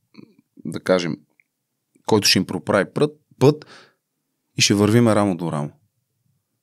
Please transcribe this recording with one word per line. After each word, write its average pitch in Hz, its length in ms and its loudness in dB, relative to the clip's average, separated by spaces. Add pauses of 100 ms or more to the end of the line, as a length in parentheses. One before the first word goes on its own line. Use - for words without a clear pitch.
(640)
да 82 140 -10
кажем, 87 380 -2 (880)
който 107 220 0
ще - 120 2
им 90 60 -2
проправи 92 480 -2
път, 147 180 -2 (280)
път 147 260 2 (920)
и - 40 -2
ще - 120 2
вървиме 107 420 4
рамо 101 220 0
до 82 140 -8
рамо. 73 200 -8 (920)